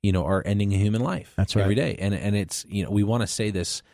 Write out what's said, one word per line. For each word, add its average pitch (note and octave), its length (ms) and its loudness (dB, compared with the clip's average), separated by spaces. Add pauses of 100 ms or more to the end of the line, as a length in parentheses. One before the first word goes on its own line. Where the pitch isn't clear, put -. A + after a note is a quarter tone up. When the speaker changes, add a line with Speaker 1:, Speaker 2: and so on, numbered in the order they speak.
Speaker 1:
you G2+ 120 2
know, F2+ 120 2
are F#2+ 200 2
ending G2+ 280 0
a G2 40 2
human G#2 240 2
life D#3+ 340 -4
Speaker 2:
That's - 200 2
Speaker 1:
every G2+ 200 2
Speaker 2:
right. - 200 0
Speaker 1:
day. - 40 -
And, G2 160 0
and G2+ 200 -2
it's, - 320 -4
you G2 160 -2
know, - 60 -6
we G#2 140 4
wanna A2 240 0
say G#2+ 240 -4
this F#2 320 -4 (100)